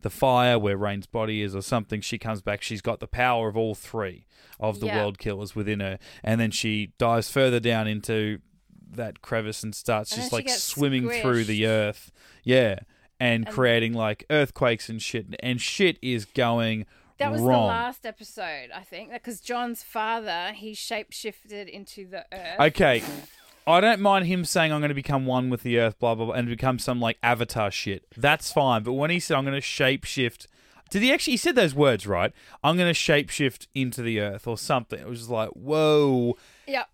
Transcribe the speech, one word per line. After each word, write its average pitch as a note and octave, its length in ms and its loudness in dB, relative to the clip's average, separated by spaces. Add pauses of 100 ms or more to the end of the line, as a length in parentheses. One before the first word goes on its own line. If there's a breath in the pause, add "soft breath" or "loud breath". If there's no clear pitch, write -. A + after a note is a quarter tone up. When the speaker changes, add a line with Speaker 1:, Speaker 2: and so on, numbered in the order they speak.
Speaker 1:
the G#2 80 -4
fire B2 460 4
where G2+ 200 2
Rain's G2+ 300 -4
body A2 360 -4
is G2 140 -4
or G2 60 -4
something. A2 380 -2
She - 180 -8
comes A2 220 -6
back. G#2 220 -4
She's G#2+ 200 -8
got A2+ 180 -4
the A2+ 80 -12
power A#2+ 400 0
of G2+ 80 -4
all A2+ 180 0
three G2+ 520 -8 (340 loud breath)
of G#2+ 180 -2
the A2 80 -4
Speaker 2:
Yeah. G#2+ 120 0
Speaker 1:
world G#2 200 -2
killers G2+ 380 -6
within G#2 240 -2
her. F#2+ 180 -6 (240 loud breath)
And A2+ 180 2
then A2 120 2
she G#2+ 460 -2
dives A#2 320 2
further C3 280 4
down A2+ 300 0
into G#2+ 500 -2 (540)
that A2+ 280 -10
crevice A2 440 -6
and G#2+ 100 -8
starts G#2+ 380 -2
Speaker 2:
And A#2+ 80 -4
Speaker 1:
just, B2+ 100 -4
Speaker 2:
then A#2 80 0
she A2 60 -4
Speaker 1:
like, - 20 -4
Speaker 2:
gets B3 160 -2
Speaker 1:
swimming C3+ 480 0
through A#2+ 340 0
the G#2+ 180 0
Speaker 2:
squished. A2 60 4
Speaker 1:
earth. G#2+ 440 0 (320 soft breath)
Yeah. B2 340 4 (400 soft breath)
And A#2 280 2
Speaker 2:
And D3+ 80 -12
Speaker 1:
creating, A#2 400 4
like, A2 360 -2
earthquakes C3+ 580 2
and A2+ 140 -8
shit. - 380 -6
And B2 200 -2
shit - 400 0
is B2 260 -4
going A#2 600 0 (320 soft breath)
Speaker 2:
That C#4 120 0
was A2 100 -2
Speaker 1:
wrong. B3 220 6
Speaker 2:
the G#3+ 60 4
last A#3+ 360 -4
episode, E3+ 680 -10
I F#3 80 -12
think, F#3+ 280 -16 (120)
'cause A#3 180 -12
John's A#3+ 440 -6
father, G#3+ 680 -4
he G#3+ 200 -14
shapeshifted G#3 960 -10
into G3 400 -16
the F#3 240 -12
earth. F3 280 -8 (140)
Speaker 1:
Okay. C3 280 4 (680 loud breath)
I E3+ 120 8
don't G#3+ 200 4
mind G3 260 4
him F3+ 180 0
saying, D#3+ 280 2
"I'm D3+ 80 0
gonna D3 140 0
become C#3 300 -2
one B2+ 240 0
with B2 140 -2
the A#2+ 160 2
earth," A2+ 220 2
blah, A#2 160 2
blah, A2+ 100 -4
blah, A#2 80 -4
and A#2+ 140 -2
become B2 320 0
some, B2 200 -2
like, A2+ 220 0
Avatar A#2 480 0
shit. - 340 -6 (120)
That's C#3+ 360 0
fine. B2+ 300 4
But B2 120 -2
when C#3+ 160 0
he F3 100 0
said, D#3 160 0
"I'm C3+ 80 0
gonna C#3 140 -4
shapeshift," - 880 -2 (440 soft breath)
did G3+ 120 2
he B3+ 100 6
actually, D4 220 2
he - 20 2
said E4+ 180 0
those F#3+ 200 4
words, C3+ 300 4
right? G2 280 0 (320 loud breath)
"I'm D#3+ 120 4
gonna F3 140 2
shapeshift D3 840 0
into B2+ 260 -4
the A2+ 180 -2
earth," G#2 280 -6
or A2+ 100 -4
something. B2 400 -2
It C#2 100 -14
was A#2 120 -10
just A#2 100 -12
like, A2 200 0
whoa. C#3+ 840 4 (300 soft breath)
Speaker 2:
Yep. C4 280 -6